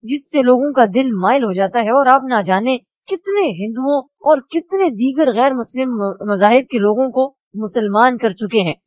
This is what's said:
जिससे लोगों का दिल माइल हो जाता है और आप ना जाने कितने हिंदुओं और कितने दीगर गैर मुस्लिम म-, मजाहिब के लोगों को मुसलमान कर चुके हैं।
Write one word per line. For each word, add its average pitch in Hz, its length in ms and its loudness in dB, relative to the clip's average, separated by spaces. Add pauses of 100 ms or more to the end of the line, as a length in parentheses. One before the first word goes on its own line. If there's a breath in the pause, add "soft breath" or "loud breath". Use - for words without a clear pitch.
जिससे 277 380 -2
लोगों 254 280 2
का 240 200 4
दिल 254 260 0
माइल 233 260 2
हो 202 100 -2
जाता 196 260 0
है 220 120 -2
और 269 180 4
आप 262 180 2
ना 233 160 0
जाने 226 360 0 (280)
कितने 392 320 -4 (120)
हिंदुओं 233 480 -2 (240)
और 294 160 4 (120)
कितने 359 380 -2
दीगर 262 420 0
गैर 262 220 2
मुस्लिम 254 380 -6
म-, 202 220 -4 (100)
मजाहिब 208 460 2
के 247 80 -2
लोगों 214 320 0
को 262 140 0 (320)
मुसलमान 214 600 0
कर 220 160 -2
चुके 214 280 -2
हैं। 170 140 -2 (120)